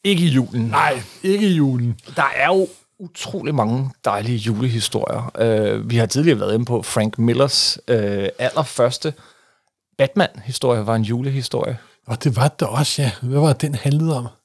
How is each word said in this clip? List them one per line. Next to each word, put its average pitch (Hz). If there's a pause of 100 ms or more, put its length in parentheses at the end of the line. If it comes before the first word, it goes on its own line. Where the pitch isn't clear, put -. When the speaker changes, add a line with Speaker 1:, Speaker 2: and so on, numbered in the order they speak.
Speaker 1:
ikke 185
i 170
julen. 123
Speaker 2:
Nej, 143 (220)
ikke 202
i 185
julen. 127 (200)
Speaker 1:
Der 139
er 135
jo 185 (300)
utrolig 165
mange 127 (140)
dejlige 107
julehistorier. 113
Øh, 107
vi 117
har 117
tidligere 139
været 98
inde 117
på 117
Frank 107
Millers, 120 (100)
øh, 101 (100)
allerførste 131 (840)
Batman-historie 123
var 113
en 113
julehistorie. 123 (280)
Speaker 2:
Og 117
det 131
var 135
det 147
også, 143
ja. 120 (120)
Hvad 131
var 151
det, -
den 147
handlede 147
om? 120 (180)